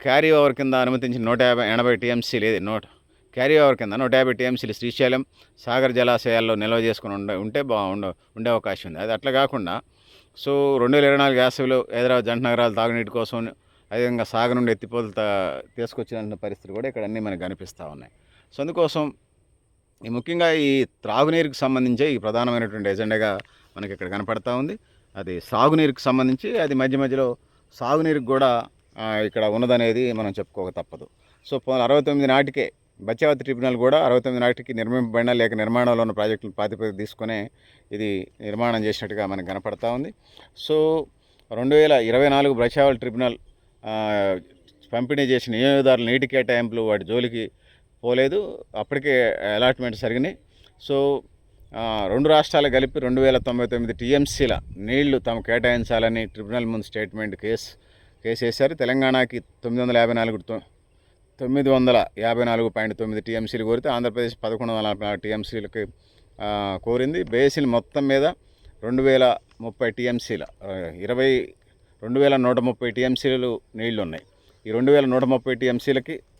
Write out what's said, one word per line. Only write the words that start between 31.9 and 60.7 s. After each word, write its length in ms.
తొమ్మిది 260
నాటికే 440
బచావత్ 380
ట్రిబ్యునల్ 380
కూడా 280
అరవై 140
తొమ్మిది 260
నాటికి 280
నిర్మింపబడిన 600
లేక 200
నిర్మాణంలో 480
ఉన్న 100
ప్రాజెక్టులను 420
ప్రాతిపదిక 440
తీసుకునే 520
ఇది 360
నిర్మాణం 420
చేసినట్టుగా 420
మనకు 200
కనపడతా 460
ఉంది. 220
So 380
రెండు 200
వేల 160
ఇరవై 380
నాలుగు 240
బచావత్ 460
ట్రిబ్యునల్, 380
ఆ, 540
పంపిణీ 300
చేసిన 300
నియోజకవర్గాల 520
నీటి 220
కేటాయింపులు 540
వాటి 240
జోలికి 460
పోలేదు. 600
అప్పటికే 540
అలాట్‌మెంట్స్ 460
జరిగినాయి. 360
So, 320
ఆ, 320
రెండు 220
రాష్ట్రాలు 400
కలిపి 300
రెండు 220
వేల 160
తొంభై 280
తొమ్మిది 280
టీఎంసీల 680
నీళ్లు 400
తాము 240
కేటాయించాలని 840
ట్రిబ్యునల్ 400
ముందు 200
స్టేట్మెంట్ 500
కేసు, 400
కేసు 220
వేశారు. 280
తెలంగాణకి 640
తొమ్మిది 420
వందల 160
యాభై 160
నాలుగు 240
తో-, 220